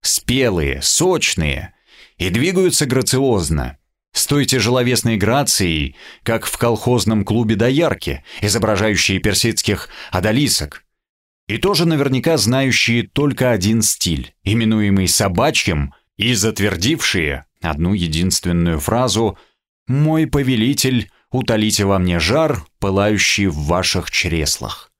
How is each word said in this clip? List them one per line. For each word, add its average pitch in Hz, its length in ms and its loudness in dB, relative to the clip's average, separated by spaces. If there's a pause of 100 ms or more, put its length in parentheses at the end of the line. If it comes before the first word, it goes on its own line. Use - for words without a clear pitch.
спелые, 87 800 -2
сочные - 920 -2 (440)
и 95 120 -2
двигаются 170 560 2
грациозно, 113 920 0 (340)
с - 160 -2
той 143 180 2
тяжеловесной 120 720 0
грацией, 98 800 0 (280)
как 113 220 -2
в - 120 -8
колхозном 113 680 2
клубе 110 320 2
доярки, 127 680 0 (180)
изображающие 104 800 0
персидских 104 680 0 (240)
одолисок, 107 720 0 (640)
и 104 100 -4
тоже 185 280 0
наверняка 143 500 2
знающие 120 720 0
только 135 440 0
один 107 300 2
стиль, 78 520 -2 (100)
именуемый 104 640 2
собачьим, 92 880 0 (260)
и 117 140 2
затвердившие 98 1120 -2 (160)
одну 80 320 0
единственную 85 880 0
фразу 113 560 0 (500)
«Мой 156 400 2
повелитель, 131 840 0 (220)
утолите 107 540 0
во 98 120 2
мне 90 220 2
жар, 131 460 0 (140)
пылающий 101 680 0
в 78 80 -2
ваших 82 560 -2
чреслах». - 880 -4